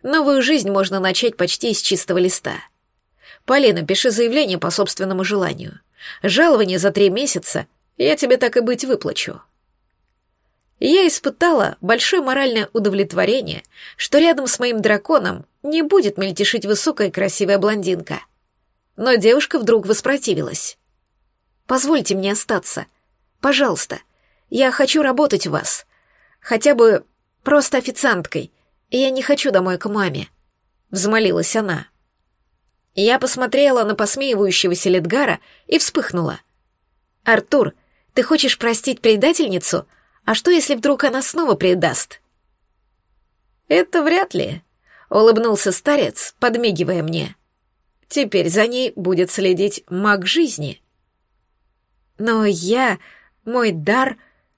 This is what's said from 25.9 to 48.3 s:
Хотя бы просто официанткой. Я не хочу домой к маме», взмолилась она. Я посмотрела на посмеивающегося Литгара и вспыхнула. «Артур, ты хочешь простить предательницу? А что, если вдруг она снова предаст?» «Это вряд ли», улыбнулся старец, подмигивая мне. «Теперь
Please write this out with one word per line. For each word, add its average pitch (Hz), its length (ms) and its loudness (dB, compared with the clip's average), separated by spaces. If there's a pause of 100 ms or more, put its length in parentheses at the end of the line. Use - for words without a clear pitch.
Хотя 247 360 2
бы 226 300 4 (380)
просто 285 340 2
официанткой. 220 720 -4 (380)
Я 262 200 0
не 262 120 -4
хочу 285 300 0
домой 185 260 2
к 180 100 -6
маме», 196 420 -4 (600)
взмолилась 190 680 0
она. 190 320 -4 (1080)
Я 226 260 2
посмотрела 254 640 2
на 208 100 -2
посмеивающегося 202 920 0
Литгара 185 500 0 (280)
и 330 120 2
вспыхнула. - 640 -4 (800)
«Артур, 220 500 2 (400)
ты 254 100 2
хочешь 294 340 0
простить 233 420 -2
предательницу? 220 880 0 (380)
А 220 100 0
что, - 160 0
если 302 240 2
вдруг 277 300 0
она 262 160 0
снова 294 340 0
предаст?» 180 640 -2 (1500)
«Это 339 340 2
вряд 359 300 0
ли», - 280 -4 (500)
улыбнулся 220 600 4
старец, - 680 -2
подмигивая 196 640 0
мне. 160 320 -6 (720)
«Теперь 208 420 -2